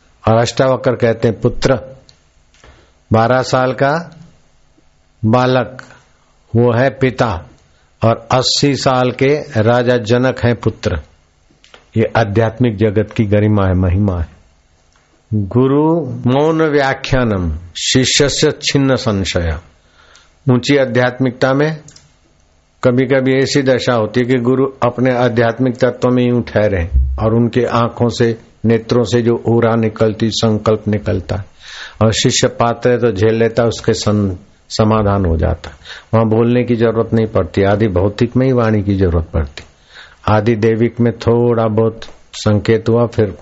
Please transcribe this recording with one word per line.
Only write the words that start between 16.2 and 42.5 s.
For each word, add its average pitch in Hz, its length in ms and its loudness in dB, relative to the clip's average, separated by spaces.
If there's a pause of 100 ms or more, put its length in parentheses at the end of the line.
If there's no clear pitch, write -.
व्याख्यानम 127 960 -2 (200)
शिष्यस्य 135 760 0
छिन्न 135 440 0
संशय। 92 640 -2 (920)
ऊंची 123 260 2
आध्यात्मिकता 123 760 0
में 151 240 0 (1080)
कभी-कभी 131 500 2
ऐसी 135 280 0
दशा 127 320 0
होती 110 260 0
है 123 60 0
कि 127 140 0
गुरु 127 260 2
अपने 123 500 -2
आध्यात्मिक 120 600 0
तत्व 123 320 0
में 123 200 2
यूं 120 120 2
ठहरे 98 480 -2 (300)
और 110 140 0
उनके 120 320 2
आंखों 117 440 -2
से, 117 280 0 (280)
नेत्रों 117 380 2
से 117 180 0
जो 117 260 0
ऊरा 113 280 2
निकलती, 110 540 0
संकल्प 107 580 -2
निकलता 101 480 -4
है 98 100 -8 (600)
और 113 60 4
शिष्य 123 360 0
पात्र 117 420 0
है 120 80 2
तो 120 140 0
झेल 107 240 2
लेता, 113 280 0
उसके 113 300 -2
सं-, 104 420 0 (340)
समाधान 104 560 0
हो 82 120 0
जाता। 82 340 -4 (420)
वहां 113 160 2
बोलने 120 340 2
की 117 120 0
जरूरत 113 380 0
नहीं 110 140 2
पड़ती, 98 360 -2
आदि 104 240 2
भौतिक 101 500 0
में 131 100 2
ही 135 60 2
वाणी 110 300 0
की 101 120 0
जरूरत 87 380 0
पड़ती। 78 300 -6 (640)
आदि 107 280 2
दैविक 113 460 0
में 117 120 2
थोड़ा 117 500 2
बहुत 110 380 0 (320)
संकेत 107 560 0